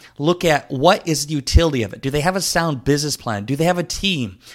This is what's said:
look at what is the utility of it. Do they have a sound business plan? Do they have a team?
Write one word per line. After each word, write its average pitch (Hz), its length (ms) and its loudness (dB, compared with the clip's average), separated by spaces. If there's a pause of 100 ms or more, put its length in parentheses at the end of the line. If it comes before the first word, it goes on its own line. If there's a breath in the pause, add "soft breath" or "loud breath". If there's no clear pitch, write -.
(180 loud breath)
look 170 260 0
at 151 280 0
what 170 360 2
is 147 200 -2
the 156 80 -4
utility 143 480 2
of 98 100 -6
it. - 80 -16
Do 135 80 -4
they 147 120 0
have 185 140 0
a 196 60 -4
sound 160 420 -2
business 143 320 0
plan? 104 300 -6
Do 131 100 -4
they 160 100 0
have 175 120 2
a 180 60 -2
team? 147 560 -4 (160 loud breath)